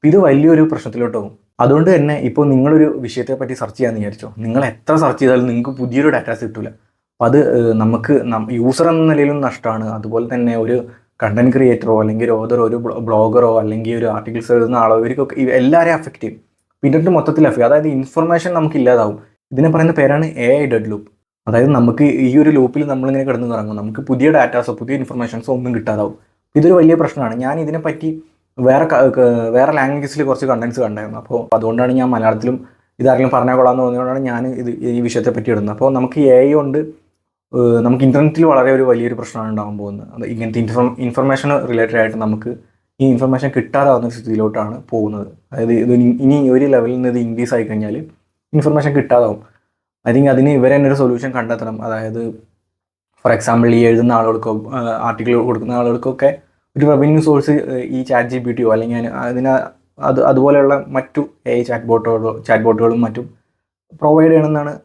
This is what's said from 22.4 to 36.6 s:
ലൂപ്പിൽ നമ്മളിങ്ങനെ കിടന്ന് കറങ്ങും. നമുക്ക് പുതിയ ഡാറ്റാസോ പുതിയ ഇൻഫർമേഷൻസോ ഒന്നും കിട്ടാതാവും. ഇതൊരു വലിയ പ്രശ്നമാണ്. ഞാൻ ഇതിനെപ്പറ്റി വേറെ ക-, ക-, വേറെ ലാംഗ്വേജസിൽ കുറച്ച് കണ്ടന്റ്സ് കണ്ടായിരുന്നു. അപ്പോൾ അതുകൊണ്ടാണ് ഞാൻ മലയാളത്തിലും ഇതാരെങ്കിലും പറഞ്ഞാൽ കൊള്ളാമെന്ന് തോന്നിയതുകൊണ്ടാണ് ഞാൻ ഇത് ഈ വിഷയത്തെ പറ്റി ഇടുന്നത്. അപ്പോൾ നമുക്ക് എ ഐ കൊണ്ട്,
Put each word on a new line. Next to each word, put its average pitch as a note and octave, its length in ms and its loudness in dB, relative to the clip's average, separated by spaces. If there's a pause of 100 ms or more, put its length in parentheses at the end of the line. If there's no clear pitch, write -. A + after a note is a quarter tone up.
ലൂപ്പിൽ C#3+ 360 0
നമ്മളിങ്ങനെ C3+ 380 -2
കിടന്ന് B2 240 -4
കറങ്ങും. G#2+ 280 -6
നമുക്ക് G#2+ 240 -10
പുതിയ C#3 300 0
ഡാറ്റാസോ B2 440 0
പുതിയ C3 220 -8
ഇൻഫർമേഷൻസോ A#2+ 580 -6
ഒന്നും B2 200 -4
കിട്ടാതാവും. G#2+ 400 -4 (420)
ഇതൊരു D#3+ 160 6
വലിയ E3 220 6
പ്രശ്നമാണ്. C3+ 400 -4
ഞാൻ C3+ 260 -4
ഇതിനെപ്പറ്റി D#3 640 -6 (360)
വേറെ C3 260 4
ക-, B2+ 240 4
ക-, A#2+ 420 2
വേറെ C3 220 2
ലാംഗ്വേജസിൽ C#3+ 520 -2
കുറച്ച് C3+ 220 -2
കണ്ടന്റ്സ് A#2+ 340 -2
കണ്ടായിരുന്നു. A2 380 -6
അപ്പോൾ A#2 360 -4
അതുകൊണ്ടാണ് A2+ 380 0
ഞാൻ B2+ 180 0
മലയാളത്തിലും A2+ 580 -2 (300)
ഇതാരെങ്കിലും B2+ 360 2
പറഞ്ഞാൽ B2+ 220 2
കൊള്ളാമെന്ന് B2+ 280 2
തോന്നിയതുകൊണ്ടാണ് B2+ 400 -4
ഞാൻ B2 240 -6
ഇത് A#2+ 220 -8
ഈ A#2+ 300 -4
വിഷയത്തെ A#2+ 300 -2
പറ്റി A#2 200 -4
ഇടുന്നത്. G#2 240 -2
അപ്പോൾ C3+ 180 0
നമുക്ക് B2+ 280 -2
എ B2+ 200 6
ഐ C#3+ 120 4
കൊണ്ട്, C#3+ 260 0 (760)